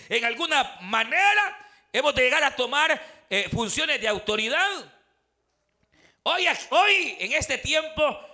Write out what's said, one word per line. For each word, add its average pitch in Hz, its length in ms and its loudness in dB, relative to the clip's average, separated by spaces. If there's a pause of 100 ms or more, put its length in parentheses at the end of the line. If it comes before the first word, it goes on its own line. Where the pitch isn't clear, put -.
en 233 160 0
alguna 277 560 0
manera 311 880 0 (240)
hemos 285 220 2
de 254 80 2
llegar 285 200 4
a 269 140 2
tomar, 285 720 -2
eh, 190 240 -2
funciones 262 480 -2
de 220 80 -2
autoridad. 220 840 -2 (1300)
Hoy, 349 240 0 (240)
hoy, 359 480 4
en 202 160 -4
este 277 240 -2
tiempo, 302 600 -2 (160)